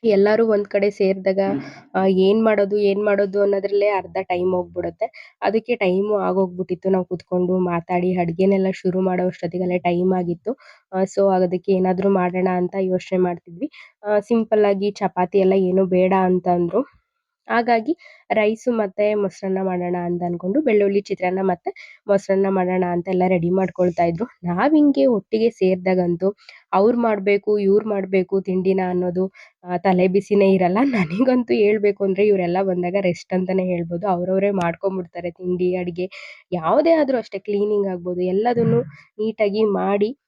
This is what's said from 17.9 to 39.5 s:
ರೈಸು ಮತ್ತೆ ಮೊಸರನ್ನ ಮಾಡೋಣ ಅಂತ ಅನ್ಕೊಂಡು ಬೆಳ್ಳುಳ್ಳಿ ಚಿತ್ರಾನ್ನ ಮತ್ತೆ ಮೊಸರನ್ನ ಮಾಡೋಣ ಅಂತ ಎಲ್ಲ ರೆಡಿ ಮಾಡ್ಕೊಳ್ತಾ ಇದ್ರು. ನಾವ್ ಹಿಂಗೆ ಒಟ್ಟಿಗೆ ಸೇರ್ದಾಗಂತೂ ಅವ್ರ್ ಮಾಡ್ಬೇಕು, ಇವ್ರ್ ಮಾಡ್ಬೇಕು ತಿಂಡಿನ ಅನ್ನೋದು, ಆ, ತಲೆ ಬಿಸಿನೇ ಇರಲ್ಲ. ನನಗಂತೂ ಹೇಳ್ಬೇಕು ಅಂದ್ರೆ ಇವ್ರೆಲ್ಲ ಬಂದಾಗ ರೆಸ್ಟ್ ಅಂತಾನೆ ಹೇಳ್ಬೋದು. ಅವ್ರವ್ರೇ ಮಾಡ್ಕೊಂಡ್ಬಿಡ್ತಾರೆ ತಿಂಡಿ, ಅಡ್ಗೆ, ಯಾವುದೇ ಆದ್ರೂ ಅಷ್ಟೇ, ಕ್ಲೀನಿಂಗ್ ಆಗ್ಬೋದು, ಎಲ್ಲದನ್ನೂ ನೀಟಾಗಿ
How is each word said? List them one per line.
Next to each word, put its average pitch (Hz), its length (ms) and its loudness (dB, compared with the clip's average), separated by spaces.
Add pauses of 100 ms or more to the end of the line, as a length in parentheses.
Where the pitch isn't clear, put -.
ರೈಸು 220 400 0
ಮತ್ತೆ 208 420 -2
ಮೊಸರನ್ನ 196 500 -4
ಮಾಡೋಣ 180 320 -4 (100)
ಅಂತ 175 200 -4
ಅನ್ಕೊಂಡು 180 360 -4
ಬೆಳ್ಳುಳ್ಳಿ 202 400 2
ಚಿತ್ರಾನ್ನ 185 400 -4
ಮತ್ತೆ - 680 -6
ಮೊಸರನ್ನ 196 420 0
ಮಾಡೋಣ 185 420 0
ಅಂತ 175 160 -4
ಎಲ್ಲ 180 200 0
ರೆಡಿ 175 220 2
ಮಾಡ್ಕೊಳ್ತಾ 180 540 0
ಇದ್ರು. 170 220 -2
ನಾವ್ 196 500 -2
ಹಿಂಗೆ 285 300 4
ಒಟ್ಟಿಗೆ 220 440 0
ಸೇರ್ದಾಗಂತೂ 185 840 0 (380)
ಅವ್ರ್ 214 240 4
ಮಾಡ್ಬೇಕು, 208 640 0
ಇವ್ರ್ 202 260 2
ಮಾಡ್ಬೇಕು 190 560 -2
ತಿಂಡಿನ 190 380 0 (100)
ಅನ್ನೋದು, 180 420 -2 (320)
ಆ, 180 140 -6
ತಲೆ 185 300 2
ಬಿಸಿನೇ 196 460 4
ಇರಲ್ಲ. 185 300 2
ನನಗಂತೂ 240 680 0
ಹೇಳ್ಬೇಕು 208 500 2
ಅಂದ್ರೆ 196 240 2
ಇವ್ರೆಲ್ಲ 185 340 2
ಬಂದಾಗ 180 400 -2
ರೆಸ್ಟ್ 180 320 -4
ಅಂತಾನೆ 185 300 0
ಹೇಳ್ಬೋದು. 175 440 -4
ಅವ್ರವ್ರೇ 190 440 0
ಮಾಡ್ಕೊಂಡ್ಬಿಡ್ತಾರೆ 175 800 -4
ತಿಂಡಿ, 180 440 -2
ಅಡ್ಗೆ, 180 340 -6 (420)
ಯಾವುದೇ 190 400 2
ಆದ್ರೂ 277 260 2
ಅಷ್ಟೇ, 208 220 -8
ಕ್ಲೀನಿಂಗ್ 208 480 -2
ಆಗ್ಬೋದು, 180 340 -6
ಎಲ್ಲದನ್ನೂ 233 640 0 (360)
ನೀಟಾಗಿ 214 440 0